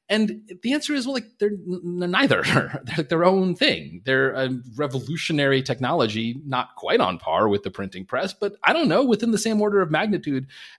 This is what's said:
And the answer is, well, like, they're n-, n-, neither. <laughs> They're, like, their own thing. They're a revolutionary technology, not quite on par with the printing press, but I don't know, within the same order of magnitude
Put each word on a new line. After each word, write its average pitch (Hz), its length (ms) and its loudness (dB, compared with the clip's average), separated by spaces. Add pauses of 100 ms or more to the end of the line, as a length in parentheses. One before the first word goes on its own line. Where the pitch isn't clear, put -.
And 214 420 -2 (140)
the 240 80 -2
answer 294 220 -2
is, 262 120 -2
well, 269 100 -4
like, 240 100 -6 (120)
they're 208 120 0
n-, 175 520 -8
n-, 175 100 -2
neither. 180 320 2
<laughs> - 20 -2
They're, - 360 0 (160)
like, 156 120 -2
their 170 160 4
own 185 300 4
thing. 85 500 -2
They're 131 280 4
a 131 160 0 (280)
revolutionary 139 840 0
technology, 127 840 -2
not 127 320 -4
quite 185 240 2
on 92 180 0
par 98 300 2
with 101 140 0
the 95 80 -6
printing 95 340 -10
press, 170 280 -4
but 202 300 -6
I 160 80 4
don't 311 160 2
know, 196 160 4
within 233 280 2
the 208 60 2
same 214 240 0
order 202 200 2
of 160 100 0
magnitude 151 560 -2 (320)